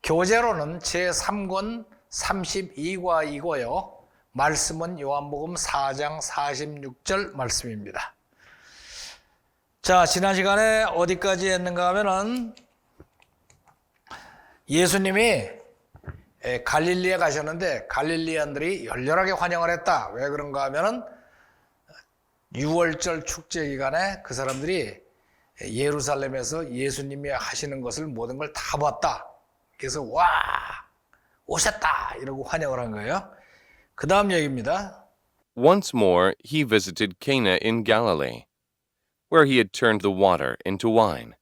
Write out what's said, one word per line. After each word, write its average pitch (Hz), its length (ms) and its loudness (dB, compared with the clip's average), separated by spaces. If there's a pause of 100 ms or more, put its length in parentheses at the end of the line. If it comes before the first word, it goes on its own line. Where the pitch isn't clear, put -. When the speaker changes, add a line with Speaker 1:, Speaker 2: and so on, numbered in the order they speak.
Speaker 1:
교재로는 175 760 2
제삼 180 680 -2
권 214 380 -6 (240)
삼십이 185 880 -4
과이고요. 156 1000 -2 (340)
말씀은 160 680 -2
요한복음 143 560 -4
사 139 380 -2
장 147 260 -6
사십육 143 800 -6
절 196 300 -4
말씀입니다. 113 840 -6 (1700)
자, 180 240 6
지난 185 300 2
시간에 214 480 4
어디까지 185 680 0
했는가 180 380 0
하면은 208 640 0 (2250)
예수님이, 185 800 2 (960)
에, 123 180 -4
갈릴리에 180 540 0
가셨는데 156 680 -2
갈릴리안들이 156 1000 -2
열렬하게 151 480 0
환영을 175 380 0
했다. 170 400 0
왜 123 180 -4
그런가 143 360 -4
하면은 180 380 -2 (1500)
유월절 160 680 0
축제 - 420 -6
기간에 147 560 -2
그 - 120 -10
사람들이 135 680 -4 (600)
예루살렘에서 135 1080 -4
예수님이 139 600 -6
하시는 135 500 -6
것을 123 260 -6
모든 120 300 -6
걸 147 160 -8
다 - 240 -6
봤다. 143 500 0 (520)
그래서 139 240 -6
"와, 160 240 2 (1200)
오셨다." - 680 0
이러고 135 280 -10
환영을 143 340 -4
한 120 120 -4
거예요. 113 360 -4 (680)
그 - 120 -4
다음 196 240 4
얘기입니다. 156 720 -2 (540)
Speaker 2:
Once 160 420 6
more, 92 360 6 (100)
he 151 180 0
visited 101 580 2
Cana 117 440 4
in 113 200 2
Galilee, 87 600 2 (880)
where 156 160 10
he 135 80 6
had 104 160 4
turned 110 300 4
the 101 120 2
water 85 520 4
into 98 240 0
wine. 92 520 2